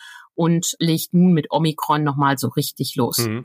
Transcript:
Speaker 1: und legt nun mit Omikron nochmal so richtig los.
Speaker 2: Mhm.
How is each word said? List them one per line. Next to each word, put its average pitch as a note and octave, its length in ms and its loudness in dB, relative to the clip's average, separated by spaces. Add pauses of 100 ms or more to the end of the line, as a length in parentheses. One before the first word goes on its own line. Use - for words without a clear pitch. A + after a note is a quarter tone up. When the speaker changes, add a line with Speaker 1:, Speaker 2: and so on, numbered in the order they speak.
(340)
Speaker 1:
und E3+ 440 0
legt E3 360 -2
nun F3+ 180 6
mit D3+ 180 0
Omikron D3+ 540 0
nochmal C#3 340 0
so - 80 -4
richtig - 480 -6
los. - 240 -2
Speaker 2:
Mhm. A#2 260 -4